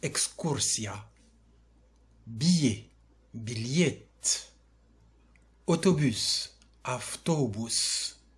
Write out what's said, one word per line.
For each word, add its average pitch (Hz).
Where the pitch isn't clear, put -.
excursia. -
Billet, 120
billet. 117
Autobus, 151
autobus. 120